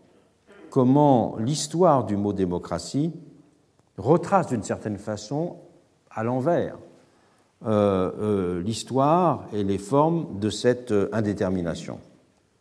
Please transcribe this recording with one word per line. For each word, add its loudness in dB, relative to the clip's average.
comment 4
l'histoire 2
du -2
mot 0
démocratie -2
retrace 2
d'une -2
certaine -6
façon -6
à -6
l'envers, -2
euh, 2
euh, -2
l'histoire 0
et -2
les 0
formes 0
de 0
cette, 0
euh, 2
indétermination. -2